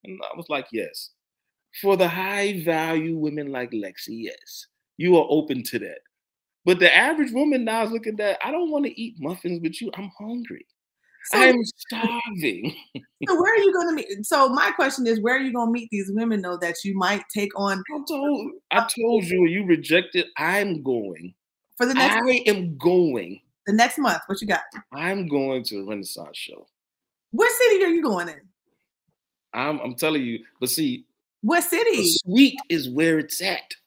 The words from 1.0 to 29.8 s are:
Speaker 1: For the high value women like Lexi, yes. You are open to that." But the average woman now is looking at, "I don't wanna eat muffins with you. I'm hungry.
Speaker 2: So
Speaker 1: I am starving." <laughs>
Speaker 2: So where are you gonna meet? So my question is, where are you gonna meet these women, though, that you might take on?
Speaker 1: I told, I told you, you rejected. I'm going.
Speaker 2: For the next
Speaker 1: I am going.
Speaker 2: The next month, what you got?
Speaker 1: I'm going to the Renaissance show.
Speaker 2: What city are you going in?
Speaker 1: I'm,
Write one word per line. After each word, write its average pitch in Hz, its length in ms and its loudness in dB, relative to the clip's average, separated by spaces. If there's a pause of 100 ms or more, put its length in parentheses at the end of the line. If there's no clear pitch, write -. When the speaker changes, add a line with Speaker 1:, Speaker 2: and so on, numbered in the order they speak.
Speaker 1:
For 196 160 4
the 180 120 4
high 190 540 -4
value 160 540 0
women 151 340 -6
like 123 200 -6
Lexi, 107 540 -10
yes. - 420 -16 (320)
You 175 180 6
are 151 140 6
open 147 320 0
to - 160 -6
that." 95 220 -10 (680)
But 180 120 4
the 170 160 8
average 262 380 4
woman 262 320 2
now 220 200 0
is 214 60 -2
looking 220 300 -6
at, 202 240 0
"I 233 60 -4
don't 330 200 -2
wanna 285 240 -2
eat 226 240 -10
muffins 170 440 -6
with 165 180 -6
you. 226 140 -8
I'm 196 240 -12
hungry. 233 480 -12 (640)
Speaker 2:
So - 80 4
Speaker 1:
I 254 80 10
am 247 180 6
starving." 208 1120 -6 (180)
<laughs> - 120 -14 (220)
Speaker 2:
So 359 120 2
where 403 140 4
are 440 40 4
you 392 160 4
gonna 339 180 0
meet? 214 340 -8
So 277 240 4
my 294 220 2
question 269 340 0
is, 226 140 2
where 240 160 2
are 269 40 0
you 262 120 -2
gonna 233 180 0
meet 233 200 -4
these 196 220 -4
women, 220 300 0
though, 180 160 -6
that 170 260 -2
you 196 120 -4
might 190 260 0 (120)
take 202 240 -4
on? 196 240 -2 (120)
Speaker 1:
I 302 40 -8 (100)
told, 277 420 -2 (200)
I 196 100 4
told 233 440 0
you, 180 220 4
you 190 180 0
rejected. 160 640 2 (120)
I'm 175 440 -2
going. 98 520 -4 (420)
Speaker 2:
For 247 100 2
the 262 80 0
next 254 220 4
Speaker 1:
I 247 340 2
am 180 280 -2
going. 143 600 2 (260)
Speaker 2:
The 196 80 0
next 233 240 4
month, 202 280 2
what 196 140 -6
you 220 60 -8
got? 185 160 0 (300)
Speaker 1:
I'm 175 360 -4
going 135 360 0
to 110 180 -8
the 95 60 -10
Renaissance 95 480 -10
show. - 300 -16 (640)
Speaker 2:
What 453 220 4
city 427 320 6
are 349 40 2
you 330 140 2
going 180 280 0
in? 143 100 -18 (1120)
Speaker 1:
I'm, 135 280 -4